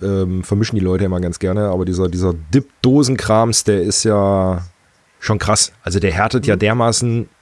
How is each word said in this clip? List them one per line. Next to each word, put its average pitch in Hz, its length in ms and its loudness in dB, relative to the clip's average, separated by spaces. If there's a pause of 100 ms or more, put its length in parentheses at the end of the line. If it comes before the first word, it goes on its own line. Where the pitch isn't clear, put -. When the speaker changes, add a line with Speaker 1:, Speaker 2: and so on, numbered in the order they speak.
Speaker 1:
ähm, 95 400 -2
vermischen 104 340 -2
die 95 80 0
Leute 92 200 0
immer 90 160 -2
ganz 87 180 -4
gerne. 101 300 -2
Aber 92 160 -2
dieser, 92 220 0
dieser 90 260 -2 (200)
Dip-Dosenkrams, 123 1120 2
der 101 180 2
ist 95 220 -2
ja 98 580 0 (580)
schon 104 200 -2
krass. - 320 0 (120)
Also 95 160 -2
der 95 120 2
härtet 110 340 0
ja 113 100 4
Speaker 2:
Mhm. 90 40 0
Speaker 1:
dermaßen 117 680 0 (120)